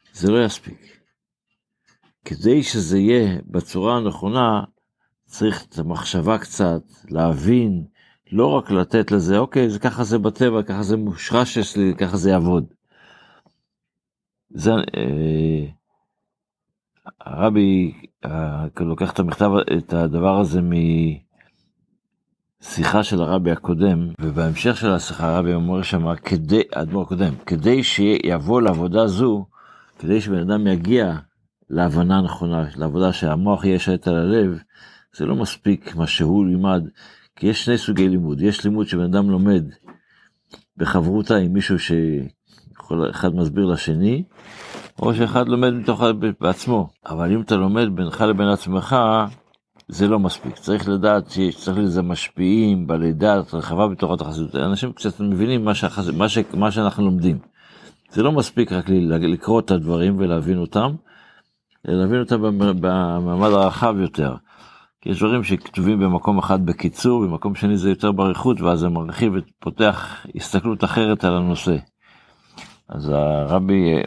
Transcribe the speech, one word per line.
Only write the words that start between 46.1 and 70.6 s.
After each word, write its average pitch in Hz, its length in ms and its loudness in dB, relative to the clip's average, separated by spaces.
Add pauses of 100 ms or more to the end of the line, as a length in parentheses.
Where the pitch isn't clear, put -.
בעצמו, 92 480 0 (180)
אבל 85 260 -2
אם 113 80 0
אתה 107 160 0
לומד 104 380 2
בינך 87 260 -4
לבין 104 280 2
עצמך, 95 480 -2 (920)
זה 98 200 0
לא 107 100 2
מספיק, 87 380 -4
צריך 95 320 -4
לדעת 101 420 0
שצריך 92 480 -2
לזה 92 240 0
משפיעים, 92 840 0
בעלי 82 260 0
דעת, 98 420 0
רחבה 82 340 -2
בתוך 92 240 -2
התחסידות, 78 420 -6
אנשים 98 380 -4
קצת - 280 -8
מבינים 104 440 0
מה 107 100 0
שהחס-, 95 360 -4
מה 90 180 0
ש-, 110 260 -2
מה 104 160 0
שאנחנו 104 340 -2
לומדים, 90 340 2 (720)
זה 104 120 0
לא 143 100 4
מספיק 127 400 0
רק 90 160 -2
ל-, 85 440 2
לקרוא 110 280 0
את 110 100 -6
הדברים 85 480 0
ולהבין 87 400 0
אותם, 104 360 -2 (920)
אלא 90 120 0
להבין 107 200 2
אותם 117 220 0
במ-, 101 380 2
במעמד 90 680 0
הרחב 104 480 2
יותר, 78 360 -2 (640)
כי - 100 -8
יש 92 80 -2
דברים 110 260 2
שכתובים 95 560 0
במקום 95 380 2
אחד 92 280 0
בקיצור, 104 600 0
במקום 90 280 -4
שני 104 220 0
זה 95 120 0
יותר 101 240 2
באריכות, 98 480 0
ואז 87 180 2
זה 87 100 2
מרחיב 85 480 0
ופותח - 1000 -2
הסתכלות 107 500 -2